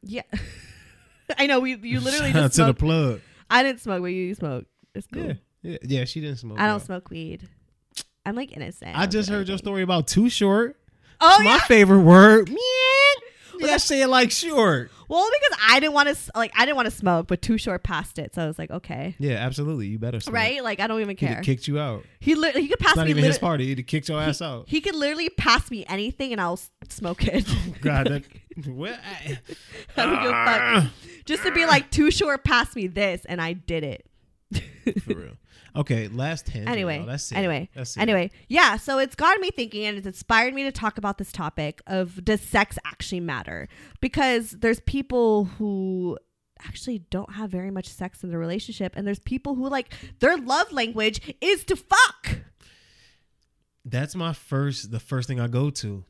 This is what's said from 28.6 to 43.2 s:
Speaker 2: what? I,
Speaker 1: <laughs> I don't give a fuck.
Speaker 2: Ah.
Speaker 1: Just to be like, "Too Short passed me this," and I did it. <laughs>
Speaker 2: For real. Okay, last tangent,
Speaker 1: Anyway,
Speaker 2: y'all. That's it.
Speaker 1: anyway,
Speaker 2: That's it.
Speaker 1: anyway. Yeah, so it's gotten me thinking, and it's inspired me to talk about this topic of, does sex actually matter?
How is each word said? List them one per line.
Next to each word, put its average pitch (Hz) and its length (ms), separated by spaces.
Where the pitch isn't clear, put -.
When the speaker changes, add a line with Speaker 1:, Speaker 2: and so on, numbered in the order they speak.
Speaker 2:
what? 139 240
I, 135 140
Speaker 1:
<laughs> - 0
I 269 80
don't - 160
give 247 80
a 233 160
fuck. 233 160
Speaker 2:
Ah. 214 320
Speaker 1:
Just - 180
to 370 80
be 330 140
like, 302 240
"Too 302 220
Short 311 320
passed 247 320
me 214 100
this," 185 400
and 175 160
I 165 120
did 165 300
it. - 220
<laughs> - 500
Speaker 2:
For - 120
real. 62 180
Okay, 117 320
last 135 400
tangent, 214 220
Speaker 1:
Anyway, 185 280
Speaker 2:
y'all. 120 80
That's 135 260
it. 214 60
Speaker 1:
anyway, 175 380
Speaker 2:
That's 131 200
it. - 40
Speaker 1:
anyway. 202 320
Yeah, 247 300
so 269 200
it's 269 160
gotten 359 280
me 359 100
thinking, 214 340
and 208 100
it's 196 120
inspired 233 480
me 277 80
to 269 80
talk 214 260
about 202 220
this 196 120
topic 151 540
of, 185 400
does 214 160
sex - 420
actually - 360
matter? 117 480